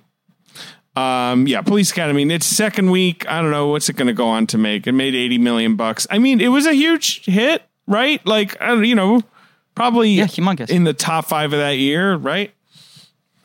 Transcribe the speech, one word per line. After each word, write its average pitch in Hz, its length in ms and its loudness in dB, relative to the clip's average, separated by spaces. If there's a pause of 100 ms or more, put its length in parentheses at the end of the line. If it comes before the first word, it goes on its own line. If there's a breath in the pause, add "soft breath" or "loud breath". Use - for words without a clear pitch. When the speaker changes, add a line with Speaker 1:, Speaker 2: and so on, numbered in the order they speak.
(960 loud breath)
Speaker 1:
Um, 127 500 0
yeah, 123 160 0
Police 202 300 2
Academy 147 300 0
in 147 80 0
its 165 160 -2
second 202 440 0
week. 180 380 0
I 160 120 -2
don't 160 100 0
know, 147 180 0
what's 147 200 -2
it 147 80 -6
gonna 123 160 0
go 113 160 0
on 113 200 0
to 117 100 -2
make? 107 280 -2
It 127 60 -2
made 135 220 0
eighty 123 240 0
million 113 380 0
bucks. 113 340 -4
I 196 80 0
mean, 254 220 4
it 233 80 2
was 277 180 2
a 320 80 2
huge 311 500 0
hit, 226 380 0 (240)
right? 254 400 0
Like, 214 340 -2
I - 80 -4
don't, 226 160 2
you 240 120 2
know, 214 260 2 (520 soft breath)
probably 233 360 2
Speaker 2:
Yeah, 196 160 2
humongous. 170 420 -2
Speaker 1:
in 175 160 2
the 160 80 2
top 160 340 -4
five 151 260 -2
of 147 80 0
that 143 180 -2
year, 165 380 0
right? 160 360 -4 (920 loud breath)